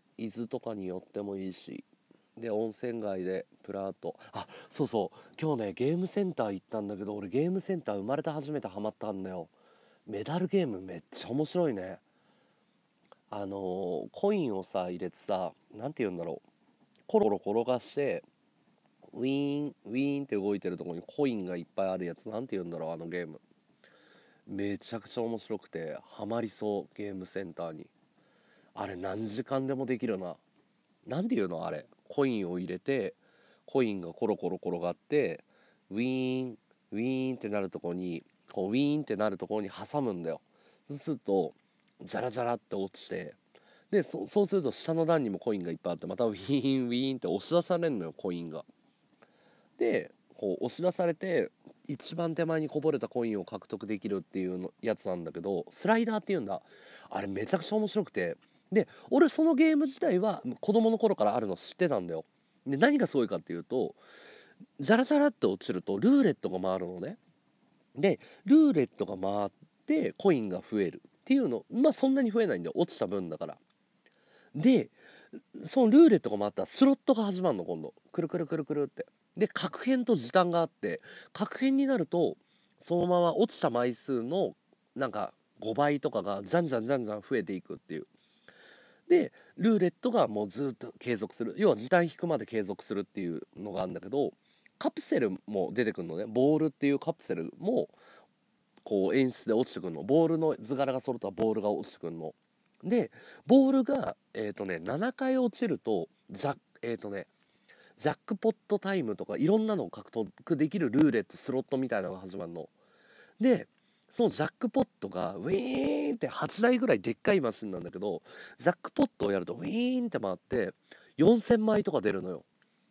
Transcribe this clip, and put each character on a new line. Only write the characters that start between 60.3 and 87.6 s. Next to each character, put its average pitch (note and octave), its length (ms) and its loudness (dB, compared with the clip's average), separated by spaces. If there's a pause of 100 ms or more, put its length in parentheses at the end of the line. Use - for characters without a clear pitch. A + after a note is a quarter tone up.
子 - 120 0
供 A3+ 180 6
の A3+ 80 2
頃 G#3+ 180 4
か - 80 2
ら G#2 100 4
あ B2 60 0
る G#2+ 80 -2
の F2 80 -2
知 - 160 -10
っ - 20 -16
て F3 140 2
た B2+ 100 2
ん F2+ 80 -4
だ E2 60 -6
よ。 D#2+ 120 -6 (400)
で、 C#3 120 -2
何 C4+ 220 6
が F3 100 2
す - 80 -2
ご A#2+ 80 4
い F#2+ 40 0
か F#2 80 -2
っ D#2+ 40 -2
て - 120 -10
い E2+ 60 -4
う E2+ 60 -8
と、 A#2 320 -2 (800)
ジ C#3+ 140 2
ャ A3+ 60 6
ラ B3+ 60 4
ジ D4+ 100 2
ャ D4 40 6
ラ C#4+ 100 6
っ - 40 -6
て - 160 -2
落 F#2+ 160 -2
ち - 80 -4
る F3+ 100 -2
と、 - 160 -2
ル G3+ 120 4
ー C#4 120 8
レ G3 80 4
ッ - 40 2
ト - 160 -6
が F#2 100 -4
回 F#2 180 0
る F2+ 80 -6
の F2+ 140 -8
ね。 D3+ 180 -8 (800)
で、 D#3+ 240 2 (240)
ル C4+ 120 8
ー D4+ 160 8
レ D3 100 4
ッ A#2 40 2
ト - 200 -4
が G2 120 -6
回 G2+ 280 0
っ G2 40 -4 (360)
て、 D4+ 300 0
コ G3+ 140 4
イ C#3 100 4
ン G#2 80 -2
が F#2 120 -4
増 G#2 220 0
え E2+ 100 2
る - 120 -12
っ - 60 -20 (140)
て C4 100 4
い C#4 40 8
う A3+ 100 2
の。 A#2 200 -2
ま C#4 220 4
あ、 - 20 4
そ - 160 2
ん C4+ 60 4
な C#4 80 4
に A3+ 80 2
増 A3+ 120 2
え G3+ 40 2
な C3+ 80 2
い F2 60 -2
ん - 20 -6
だ E2+ 60 -4
よ。 - 80 -6
落 - 180 0
ち - 20 -10
た G#2 120 -2
分 F#2 200 -4
だ D#2 100 -8
か D#2+ 80 -8
ら。 D#2 120 -10 (960)
で、 F#3+ 360 4 (720)
そ A#3+ 220 4
の G#3+ 40 6
ル C4 160 10
ー - 40 12
レ - 80 8
ッ - 20 -16
ト G#2 100 -2
が G#2 80 0
回 G#2 100 0
っ - 40 -8
た F#3+ 100 -2
ら - 40 -2
ス - 180 4
ロ C#4 80 10
ッ C4+ 120 2
ト C4 100 6
が A3 100 0
始 F#3 180 -2
ま F3 80 4
る A2 60 2
の、 F2 80 -4
今 D#2+ 180 -4
度。 D2+ 120 -10 (180)
く F#3+ 100 -2
る E3 60 0
く F3+ 100 -4
る E3 80 -2
く D#3+ 100 -4
る D3+ 80 -2
く D3+ 100 -4
る D3 100 0
っ C3+ 40 -2
て。 - 180 -12 (300)
で、 G3+ 120 2
確 - 360 -6
変 B3 200 2
と A3+ 100 2
時 C3+ 160 -2
短 F3+ 200 4
が E3+ 100 2
あ E3 40 4
っ - 40 0
て、 - 320 -6 (320)
確 - 260 -4
変 C4+ 180 2
に C#4 100 4
な C4 100 2
る E3 100 0
と、 D#3+ 300 0 (440)
そ F3 200 0
の F#3+ 60 2
ま F3+ 140 4
ま E3+ 140 4
落 G#3+ 180 2
ち - 60 -6
た D3+ 120 2
枚 A#2+ 240 2
数 B2 280 -2
の、 C#3 320 -2 (400)
な B2+ 140 -2
ん - 20 -10
か、 G#2 240 -4 (240)
五 G#2+ 160 -2
倍 D3 240 2
と C3 140 -2
か G2+ 100 -2
が、 G2+ 220 -4
じ D3+ 120 0
ゃ F3 60 4
ん E3 60 0
じ B2+ 80 0
ゃ A2+ 40 0
ん A2 60 -4
じ C3+ 60 0
ゃ C#3 40 2
ん A#2+ 80 -2
じ G#2 60 -6
ゃ G#2+ 60 -6
ん G#2 40 -8
増 C3 160 -4
え G#2+ 60 2
て F#2+ 120 -6
い F2+ 80 -6